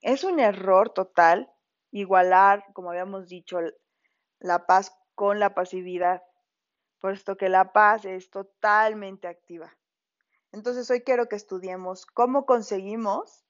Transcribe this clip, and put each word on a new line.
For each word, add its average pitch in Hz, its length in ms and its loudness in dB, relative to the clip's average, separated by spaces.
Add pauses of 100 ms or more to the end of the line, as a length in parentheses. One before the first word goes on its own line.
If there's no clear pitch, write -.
Es 269 220 -2
un 359 160 -2
error 196 520 2
total 180 600 2 (400)
igualar, 190 720 4 (100)
como 180 180 -14
habíamos 185 360 -10
dicho, 180 320 -10
l-, 170 140 -6 (640)
la 175 260 -2
paz 190 320 2 (160)
con 202 260 -2
la 196 140 0
pasividad, 180 720 -4 (760)
puesto 196 360 -8
que 190 140 -2
la 185 240 2
paz 208 320 4
es 185 240 -12
totalmente 208 1000 -2
activa. 175 480 -18 (800)
Entonces 240 360 -8
hoy 240 120 0
quiero 240 260 0
que 220 80 -8
estudiemos 185 680 -10
cómo 262 400 -2
conseguimos 214 1040 -4